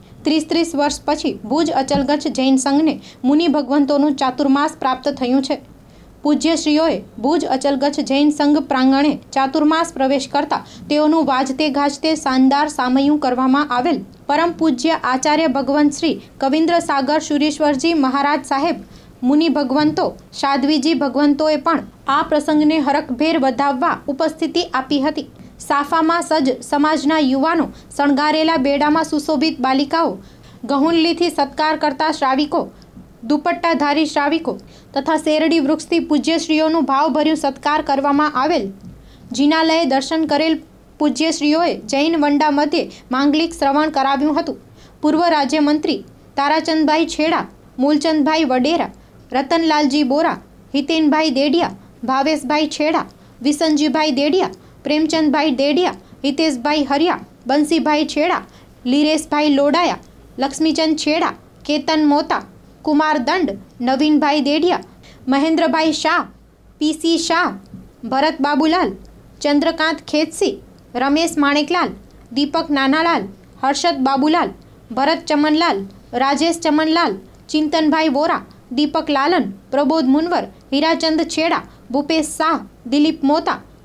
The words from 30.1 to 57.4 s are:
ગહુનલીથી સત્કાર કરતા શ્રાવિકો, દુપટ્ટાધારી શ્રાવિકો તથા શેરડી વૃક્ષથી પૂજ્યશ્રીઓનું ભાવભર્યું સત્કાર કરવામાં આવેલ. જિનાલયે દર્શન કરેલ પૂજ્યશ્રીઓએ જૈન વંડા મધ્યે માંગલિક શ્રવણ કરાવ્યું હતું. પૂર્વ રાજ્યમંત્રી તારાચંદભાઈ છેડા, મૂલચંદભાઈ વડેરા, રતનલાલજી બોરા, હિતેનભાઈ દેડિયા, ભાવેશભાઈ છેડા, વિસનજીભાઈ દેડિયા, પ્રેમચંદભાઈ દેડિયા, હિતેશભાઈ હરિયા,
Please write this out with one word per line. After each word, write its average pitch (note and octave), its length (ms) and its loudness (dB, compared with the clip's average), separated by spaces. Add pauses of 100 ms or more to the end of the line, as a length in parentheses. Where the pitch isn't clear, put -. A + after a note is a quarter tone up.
ગહુનલીથી E4 640 0
સત્કાર D4+ 480 -2
કરતા D4+ 340 -2
શ્રાવિકો, C#4 580 -2 (540)
દુપટ્ટાધારી D4+ 840 0
શ્રાવિકો D4 520 -2 (360)
તથા D4 240 0
શેરડી D#4 420 2
વૃક્ષથી D#4 400 0
પૂજ્યશ્રીઓનું D#4+ 840 0
ભાવભર્યું D4+ 540 0
સત્કાર D4 440 -2
કરવામાં C#4+ 500 0
આવેલ. C4 400 -2 (600)
જિનાલયે D#4+ 540 2
દર્શન C#4 400 0
કરેલ D4+ 340 0 (400)
પૂજ્યશ્રીઓએ D#4 800 0
જૈન D4+ 380 -2
વંડા D4 360 2
મધ્યે D4 400 0 (200)
માંગલિક D4 420 0
શ્રવણ D4 360 0
કરાવ્યું C#4 500 0
હતું. - 180 -6 (440)
પૂર્વ D#4 220 2
રાજ્યમંત્રી D4+ 800 0 (320)
તારાચંદભાઈ D#4 680 2
છેડા, D#4 400 -2 (340)
મૂલચંદભાઈ D#4 640 2
વડેરા, B3+ 460 0 (420)
રતનલાલજી D4+ 720 2
બોરા, C#4+ 340 0 (380)
હિતેનભાઈ D#4 540 2
દેડિયા, C4+ 420 0 (320)
ભાવેશભાઈ C#4+ 640 0
છેડા, D4+ 380 -2 (360)
વિસનજીભાઈ D4+ 720 0
દેડિયા, D4 380 0 (340)
પ્રેમચંદભાઈ D#4 680 0
દેડિયા, C#4 420 0 (320)
હિતેશભાઈ D4 580 0
હરિયા, D4 360 0 (280)